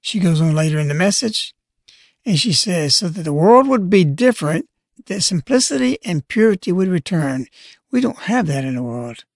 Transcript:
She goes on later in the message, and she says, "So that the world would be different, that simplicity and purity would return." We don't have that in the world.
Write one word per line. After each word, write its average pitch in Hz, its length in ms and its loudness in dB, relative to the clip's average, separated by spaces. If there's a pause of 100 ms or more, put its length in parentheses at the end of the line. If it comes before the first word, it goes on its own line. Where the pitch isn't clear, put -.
She - 180 -6
goes 165 220 2
on 160 140 2
later 156 240 0
in 151 80 -2
the 147 60 -2
message, 202 600 -2 (720)
and 190 140 0
she 226 140 0
says, 160 420 0
"So 180 140 -2
that 170 140 -8
the 156 100 -2
world 226 340 6
would 220 220 0
be 196 140 6
different, 160 680 0 (360)
that - 160 -6
simplicity 254 840 0
and 170 240 -4
purity 214 440 2
would 190 160 0
return." 151 600 -2 (440)
We 247 100 0
don't 233 180 -4
have 220 280 -2
that 139 160 -2
in 131 120 -4
the 123 80 -4
world. 120 420 -10 (100)